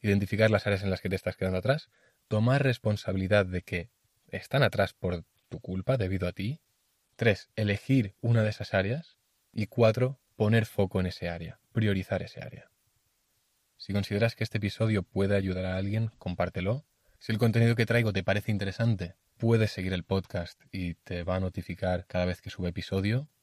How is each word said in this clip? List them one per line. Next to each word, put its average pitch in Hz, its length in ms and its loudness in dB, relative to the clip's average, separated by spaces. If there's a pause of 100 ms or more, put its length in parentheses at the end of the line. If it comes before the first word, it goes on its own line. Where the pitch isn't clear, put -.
Identificar 101 480 2
las 101 160 2
áreas 101 160 0
en 101 80 -2
las 92 120 -2
que - 80 -4
te 95 60 -2
estás - 220 -4
quedando 92 220 0
atrás, 123 320 -2 (360)
tomar 120 360 2
responsabilidad 104 800 2
de 90 160 -4
que 87 300 -8 (380)
están 127 340 -2
atrás 98 300 0
por 87 300 -6 (260)
tu - 100 -12
culpa, 95 380 -4
debido 95 300 -2
a 90 40 -4
ti. 113 300 -8 (540)
Tres, 110 400 2
elegir 104 680 0
una 117 220 4
de 107 60 2
esas - 240 -8
áreas. 107 440 -2 (340)
Y 107 160 -4
cuatro, 120 520 2 (160)
poner 110 300 4
foco 95 340 -2
en 90 60 0
ese 90 240 -6
área, 82 300 -10 (120)
priorizar 98 500 0
ese - 200 -14
área. - 280 -18 (1080)
Si - 160 -10
consideras 104 420 0
que - 80 -4
este 110 140 -4
episodio 107 460 0
puede 98 320 0
ayudar 92 300 -2
a 92 120 -4
alguien, 107 400 -2
compártelo. 92 680 -4 (340)
Si - 120 -6
el 110 60 0
contenido 117 380 4
que 113 100 2
traigo 113 260 2
te 95 120 -2
parece 101 280 0
interesante, 98 640 -2 (220)
puedes 113 340 2
seguir 92 220 -4
el 87 100 -4
podcast 92 580 -4 (100)
y 90 240 -6
te 87 280 -8
va 92 140 -2
a - 20 0
notificar 90 680 -4
cada 90 200 -2
vez 90 160 -4
que - 80 -14
sube 90 200 -6
episodio 98 600 -2 (140)